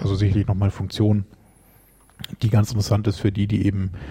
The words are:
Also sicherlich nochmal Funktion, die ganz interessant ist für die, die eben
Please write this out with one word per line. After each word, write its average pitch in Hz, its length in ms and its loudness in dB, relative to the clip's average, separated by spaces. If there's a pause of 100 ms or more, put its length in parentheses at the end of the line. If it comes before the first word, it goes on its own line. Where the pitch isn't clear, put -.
Also 98 120 0
sicherlich 98 320 2
nochmal 98 240 2
Funktion, 104 540 0 (1160)
die 110 80 2
ganz 104 200 4
interessant 104 380 0
ist 101 100 -2
für 101 140 0
die, 101 140 -2
die 101 200 0
eben 98 260 -2 (180)